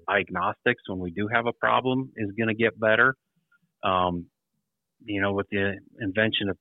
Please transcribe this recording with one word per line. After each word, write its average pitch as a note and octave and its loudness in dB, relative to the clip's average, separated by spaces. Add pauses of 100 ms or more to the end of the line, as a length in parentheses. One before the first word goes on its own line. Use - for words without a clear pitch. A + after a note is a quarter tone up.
diagnostics G2 -2
when F#2 -6
we F2+ -6
do G2+ -4
have A#2 0
a A#2 0
problem B2+ 0
is G2+ -6
gonna A2+ 0
get A2 0
better. A2+ 4 (680)
Um, F2+ 0 (760)
you G#2 -4
know, G2+ 0
with G2 -2
the G2 -2 (260)
invention G#2+ -2
of F2+ -4